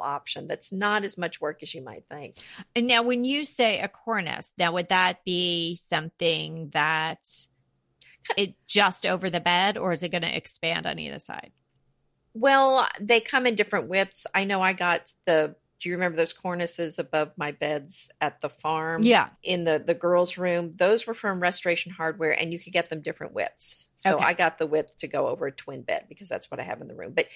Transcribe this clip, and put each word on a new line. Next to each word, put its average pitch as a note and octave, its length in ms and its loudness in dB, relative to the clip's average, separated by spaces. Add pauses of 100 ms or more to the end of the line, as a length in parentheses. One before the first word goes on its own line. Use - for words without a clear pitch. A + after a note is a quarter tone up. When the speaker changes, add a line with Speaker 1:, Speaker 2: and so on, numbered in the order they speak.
Speaker 1:
option C#3+ 460 -6
that's - 240 -8
not G#3 320 0
as F#3+ 120 -8
much E3+ 220 -6
work D#3 240 -6
as - 100 -10
you - 80 -12
might A2+ 300 -16
think. D3 240 -14 (400)
Speaker 2:
And A#3+ 100 2
now A#3+ 160 4
when B3 220 2
you C#4 220 0
say A3+ 340 2
a G3+ 80 -4
cornice, G3 680 -6
now E3+ 160 2
would F3 160 -2
that F#3 340 2
be F3 520 0
something D#3+ 1000 -4
that D#3+ 460 0 (1160)
it G3 200 0 (120)
just G3+ 380 2
over F#3 240 0
the E3+ 100 -2
bed, F3+ 380 4
or F3+ 160 0
is D#3+ 100 -4
it E3+ 60 -4
gonna E3+ 180 -2
expand E3 580 -4
on - 140 -4
either C#2+ 200 -10
side? - 340 -14 (800)
Speaker 1:
Well, C4+ 540 6 (120)
they A3 220 4
come B3+ 260 2
in A3+ 80 2
different G3 320 0
widths. F#3+ 480 0
I G3 80 2
know G3 180 0
I F#3 120 4
got F3 400 0 (120)
the, D#3 300 4 (240)
do F3 100 -8
you F3+ 60 -2
remember F3 220 -2
those E3 160 2
cornices E3+ 640 -4
above D3+ 380 -2
my D3 140 -4
beds D3 580 -6 (100)
at D3+ 220 -2
the D3 80 -4
farm? D#3+ 540 -2
Speaker 2:
Yeah. A3 260 6 (140)
Speaker 1:
In F3 220 -2
the, D#3 200 2
the E3+ 80 2
girls' F3 440 2
room? F3 380 -2
Those G#3+ 320 4
were A3+ 60 -6
from G3 260 -2
Restoration F3 540 0
Hardware, D#3+ 380 0
and E3 200 0
you E3+ 80 -8
could F3+ 140 -18
get E3+ 160 2
them D#3+ 120 -6
different - 320 -8
widths. - 600 -8
So F#3+ 200 2
Speaker 2:
Okay. C#3+ 100 2
Speaker 1:
I F3 80 4
got E3+ 240 2
the D#3+ 100 0
width D3+ 320 -2
to D3 80 -8
go C#3 200 -2
over C3 200 -4
a C3+ 40 -6
twin C3+ 320 -14
bed - 260 -4
because F3+ 200 -18
that's - 220 -8
what - 80 -10
I B2+ 40 -8
have - 180 -8
in D3+ 60 -16
the - 80 -16
room. - 200 -12
But - 200 2